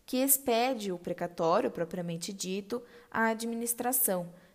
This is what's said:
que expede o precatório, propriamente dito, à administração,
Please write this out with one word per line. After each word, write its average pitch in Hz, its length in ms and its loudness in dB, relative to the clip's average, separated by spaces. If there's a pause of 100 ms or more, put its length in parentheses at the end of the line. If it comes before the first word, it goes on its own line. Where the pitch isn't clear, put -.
que 254 120 -2
expede 240 720 2
o 175 80 -4
precatório, 175 720 2
propriamente 170 640 -4
dito, 202 500 -4 (260)
à 226 180 2
administração, 226 1080 0 (220)